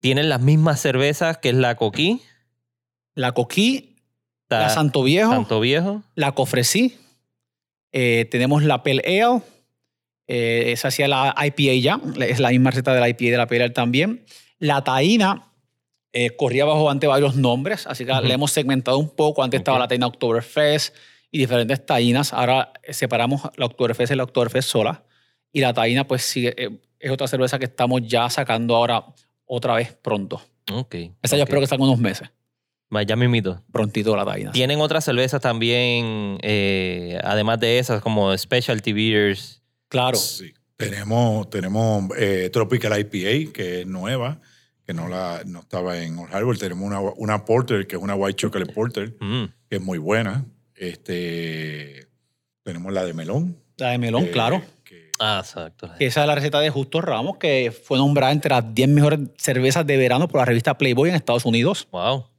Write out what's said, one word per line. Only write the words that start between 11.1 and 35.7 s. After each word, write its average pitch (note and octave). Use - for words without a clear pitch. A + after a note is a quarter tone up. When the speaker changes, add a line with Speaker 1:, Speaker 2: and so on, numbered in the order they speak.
Speaker 2:
I D3
P C#3
A B2+
ya, D#3
es A#2+
la B2
misma B2+
receta C3
de B2+
la A#2+
I A#2+
P B2
A A#2+
y -
de A#2+
la A#2
Pale A#2+
Ale A#2+
también. B2
La C#3+
Taína, F#3+
eh, A#2+
corría C3+
bajo D3+
antes C#3
varios C#3
nombres, C#3
así B2+
que B2+
Speaker 1:
Ujú. C3
Speaker 2:
la B2+
hemos D3
segmentado C3
un D3+
poco. D3+
Antes B2+
estaba C3
Speaker 1:
Ok. B2
Speaker 2:
la B2
Taína B2
Oktoberfest C3
y -
diferentes B2
taínas. B2
Ahora, B2
eh, D3
separamos B2
la B2+
Oktoberfest A#2+
y C#3
la C3
Oktoberfest B2
sola. A#2
Y C#3
la B2+
taína, A#2
pues, B2+
sigue, A#2+
eh, A2
es C#3
otra C3+
cerveza C3
que B2+
estamos B2
ya A#2
sacando A#2
ahora A#2
otra B2
vez A2+
pronto. G2
Speaker 1:
Ok, A#2+
Speaker 2:
Esa C#3+
yo C#3+
Speaker 1:
ok. C#3
Speaker 2:
espero C#3
que C#3
salga C3+
en C3+
unos B2
meses. G#2
Speaker 1:
Va, G#2
ya G#2+
mismito. A2+
Speaker 2:
Prontito G#2+
la G2
taína, G2+
sí. -
Speaker 1:
¿Tienen C3
otras D3+
cervezas C3
también, A#2